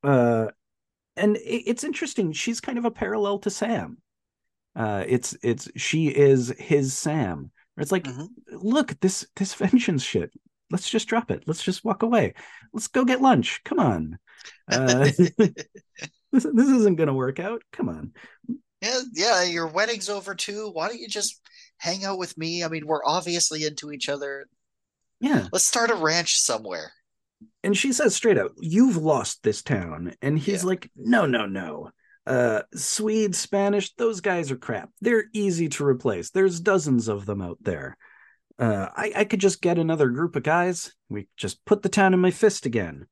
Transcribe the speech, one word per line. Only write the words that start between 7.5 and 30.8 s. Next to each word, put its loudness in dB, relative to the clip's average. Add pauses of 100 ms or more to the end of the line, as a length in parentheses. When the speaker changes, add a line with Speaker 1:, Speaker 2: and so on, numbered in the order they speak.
Speaker 1:
Where -8
it's -6
like, 0
Speaker 2:
Mm-hmm. -10 (260)
Speaker 1:
"Look, -2
this, 0
this -4
vengeance 2
shit. -2 (400)
Let's -4
just -2
drop 0
it. -4
Let's -4
just -4
walk 0
away. 2 (380)
Let's -8
go 0
get 2
lunch. 4
Come -2
on. 0 (520)
Uh, 4
<laughs> 4
Speaker 2:
<laughs> -2
Speaker 1:
this, 4 (760)
this 4
isn't 4
gonna 2
work -2
out. -8 (100)
Come -4
on." -10 (680)
Speaker 2:
Yeah, -2 (120)
yeah. 2
Your -2
wedding's -2
over -8
too. -8
Why -4
don't -8
you -14
just -6 (380)
hang -6
out -4
with -8
me? -6
I -4
mean, -8
we're -2
obviously 0
into -6
each -8
other. -6 (720)
Speaker 1:
Yeah. 2
Speaker 2:
Let's 2
start 2
a 4
ranch 2
somewhere. -4 (680)
Speaker 1:
And 2
she 0
says 2
straight 4
out, -2
"You've 4
lost 0
this 0
town." -4
And 0
he's -2
Speaker 2:
Yeah. -2
Speaker 1:
like, -4